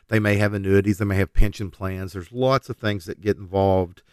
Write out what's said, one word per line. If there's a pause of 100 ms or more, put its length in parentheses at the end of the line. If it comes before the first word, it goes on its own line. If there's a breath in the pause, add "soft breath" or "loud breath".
they
may
have
annuities,
they
may
have
pension
plans.
There's
lots
of
things
that
get
involved, (120)